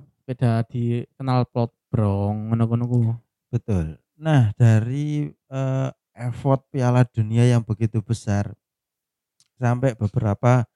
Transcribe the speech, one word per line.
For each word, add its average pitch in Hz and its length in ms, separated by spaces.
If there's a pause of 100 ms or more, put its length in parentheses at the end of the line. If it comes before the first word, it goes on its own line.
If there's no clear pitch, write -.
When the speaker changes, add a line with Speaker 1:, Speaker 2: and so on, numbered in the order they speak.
(200)
Speaker 1:
Sepeda 123 320 (120)
di 120 200 (300)
kenal 127 300
pot 117 260 (180)
brong, 104 640
ngono-ngono 117 360
ku. 120 160 (460)
Speaker 2:
Betul. 87 500 (180)
Nah, 151 380
dari, 135 760
eh, 135 640 (260)
effort 123 520
Piala 123 360
Dunia 113 400
yang 120 180
begitu 110 380
besar 104 540 (1000)
sampai 123 380
beberapa 113 720 (100)